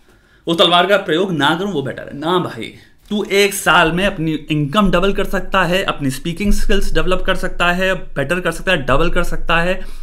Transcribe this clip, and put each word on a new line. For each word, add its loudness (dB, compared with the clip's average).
वो 2
तलवार 4
का 2
प्रयोग -2
ना 0
करूं -6
वो -4
बेटर -8
है। -14
ना -2
भाई, -8
तू -2
एक 0
साल 2
में 0
अपनी -4
इनकम 0
डबल 2
कर 0
सकता -2
है, 0
अपनी -4
स्पीकिंग -2
स्किल्स 4
डेवलप 2
कर 0
सकता 0
है, 0
बेटर -4
कर -2
सकता -2
है, 0
डबल 4
कर 2
सकता 2
है, -2